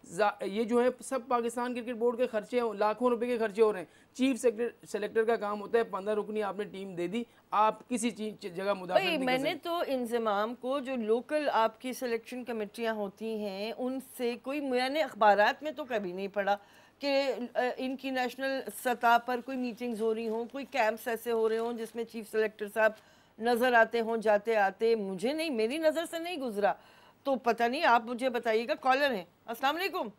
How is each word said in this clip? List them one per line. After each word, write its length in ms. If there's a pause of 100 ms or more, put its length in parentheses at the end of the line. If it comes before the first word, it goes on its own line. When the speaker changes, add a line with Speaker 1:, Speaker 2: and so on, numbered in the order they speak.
(160)
Speaker 1:
जा-, 260
ये 220
जो 160
है 120 (100)
सब 260
पाकिस्तान 440
क्रिकेट 240
बोर्ड 220
के 80
खर्चे 340
हैं, 180
लाखों 320
रुपए 160
के 120
खर्चे 240
हो 80
रहे 120
हैं। 60 (280)
चीफ 200
सेक्रेटरी, 500
सेलेक्टर 380
का 120
काम 220
होता 200
है, 60
पन्द्रह 300
रुकनी 260
आपने 240
टीम 320
दे 120
दी, 180 (260)
आप 360
किसी 220
चीज, 440
जगह 200
मुदाफिर 280
Speaker 2:
भाई, 80
Speaker 1:
नहीं 160
कर 60
Speaker 2:
मैंने 200
Speaker 1:
सकते। 160
Speaker 2:
तो 160
इंजमाम 680
को 260
जो 160
लोकल 520
आपकी 460
selection 500
कमेटियां 520
होती 420
हैं 340
उनसे 640
कोई, 240
मैंने 420
अखबारात 600
में 120
तो 100
कभी 280
नहीं 160
पढ़ा, 300 (460)
कि, 240 (280)
अ, 220
इनकी 320
नेशनल 520 (220)
सतह 340
पर 220
कोई 160
meetings 440
हो 120
रही 140
हों, 200
कोई 180
camps 440
ऐसे 220
हो 180
रहे 100
हों 180
जिसमें 280
chief 220
selector 420
साहब 280 (440)
नज़र 340
आते 240
हों 220
जाते 340
आते। 420
मुझे 360
नहीं, 180
मेरी 280
नज़र 280
से 120
नहीं 200
गुजरा, 400 (480)
तो 100
पता 320
नहीं, 140
आप 240
मुझे 240
बताइएगा। 440
caller 380
हैं, 140 (220)
अस्सलाम 260
वालेकुम। 440